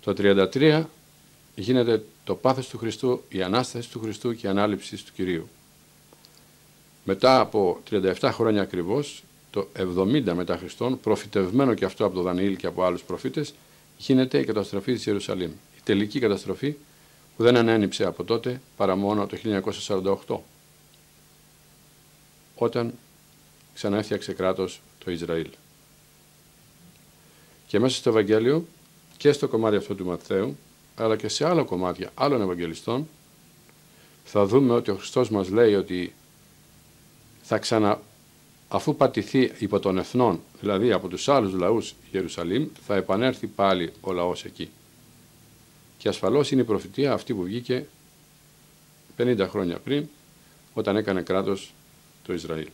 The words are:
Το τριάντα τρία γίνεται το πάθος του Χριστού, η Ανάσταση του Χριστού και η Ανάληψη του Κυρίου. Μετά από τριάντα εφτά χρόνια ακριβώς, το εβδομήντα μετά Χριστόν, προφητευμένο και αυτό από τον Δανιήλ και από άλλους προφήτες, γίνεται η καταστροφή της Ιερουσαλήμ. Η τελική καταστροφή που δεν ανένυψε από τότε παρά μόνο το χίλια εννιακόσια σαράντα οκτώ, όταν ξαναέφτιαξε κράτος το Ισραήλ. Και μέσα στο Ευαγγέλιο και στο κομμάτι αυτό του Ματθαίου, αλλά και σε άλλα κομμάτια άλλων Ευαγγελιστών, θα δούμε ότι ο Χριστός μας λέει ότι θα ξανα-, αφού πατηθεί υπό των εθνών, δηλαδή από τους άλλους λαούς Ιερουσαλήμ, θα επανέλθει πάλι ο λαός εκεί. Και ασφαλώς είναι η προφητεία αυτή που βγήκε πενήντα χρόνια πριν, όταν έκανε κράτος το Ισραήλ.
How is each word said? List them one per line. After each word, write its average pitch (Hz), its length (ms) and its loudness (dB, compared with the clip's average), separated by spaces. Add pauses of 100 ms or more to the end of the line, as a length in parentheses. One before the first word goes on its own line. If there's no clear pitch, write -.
Το 104 120 -2
τριάντα 98 360 4
τρία 151 420 4 (640)
γίνεται 117 500 2 (200)
το 95 100 -2
πάθος 131 340 0
του 113 100 -14
Χριστού, 123 500 -2
η 92 140 -4
Ανάσταση 117 480 -2
του 117 100 -12
Χριστού 110 340 -6
και 113 120 -10
η 98 40 -2
Ανάληψη 101 460 0
του - 180 -16
Κυρίου. 90 340 -4 (1600)
Μετά 123 360 6
από 101 440 2
τριάντα 95 240 0
εφτά 113 240 0
χρόνια 110 300 2
ακριβώς, 95 600 -4 (280)
το 101 220 -4
εβδομήντα 95 600 0
μετά 87 220 -2
Χριστόν, 117 440 -4
προφητευμένο 107 760 2
και 95 100 -2
αυτό 92 200 -2
από 95 100 0
τον 90 100 -2
Δανιήλ 92 320 0
και 92 100 -8
από 90 180 -2
άλλους 90 180 0
προφήτες, 131 520 -6 (420)
γίνεται 131 420 2
η 135 60 0
καταστροφή 104 500 -4
της 104 120 -6
Ιερουσαλήμ. 98 440 -4
Η - 340 -20
τελική 104 340 0
καταστροφή 107 580 -2 (640)
που 113 60 0
δεν 120 120 8
ανένυψε 113 480 2
από 90 200 -4
τότε 117 360 -4 (160)
παρά 95 200 2
μόνο 101 300 0
το 95 100 -8
χίλια 110 140 -6
εννιακόσια 101 320 -4
σαράντα 95 280 -2
οκτώ, 107 340 -4 (2000)
όταν 117 400 -2 (800)
ξαναέφτιαξε 104 580 -2
κράτος 92 480 -2 (240)
το 92 60 -8
Ισραήλ. 82 380 -6 (2250)
Και 101 120 -2
μέσα 123 180 2
στο - 140 0
Ευαγγέλιο 110 560 4 (500)
και 143 160 4
στο 143 160 -2
κομμάτι 110 280 2
αυτό 98 180 -2
του 95 100 -8
Ματθαίου, 95 520 -2 (400)
αλλά 110 200 2
και 107 120 -6
σε 143 180 -2
άλλα 165 160 4
κομμάτια 90 520 -4
άλλων 135 280 2
Ευαγγελιστών, 90 640 -4 (1160)
θα 101 220 2
δούμε 120 280 4
ότι 117 160 0
ο 98 40 0
Χριστός 117 360 -2
μας 98 180 0
λέει 107 260 6
ότι 90 400 -2 (1300)
θα 110 160 -2
ξανα-, 107 420 0 (680)
αφού 143 280 -2
πατηθεί 127 600 2
υπό 98 220 0
των 92 180 0
εθνών, 104 420 2 (200)
δηλαδή 101 320 0
από 90 160 0
τους 92 200 -6
άλλους 120 240 4
λαούς 95 420 0 (160)
Ιερουσαλήμ, 92 560 -4 (200)
θα 104 80 -2
επανέλθει 107 520 -2
πάλι 92 540 0
ο 95 120 -6
λαός 87 320 -4
εκεί. - 260 -14 (1300)
Και - 100 -2
ασφαλώς 117 420 0
είναι 131 100 2
η 120 40 2
προφητεία 110 480 -2
αυτή 113 220 -4
που 95 80 -4
βγήκε 120 440 -4 (1300)
πενήντα 120 320 2
χρόνια 87 300 -2
πριν, 147 280 -4 (680)
όταν 104 220 0
έκανε 98 260 0
κράτος 98 500 -4 (500)
το - 100 -10
Ισραήλ. 80 420 -8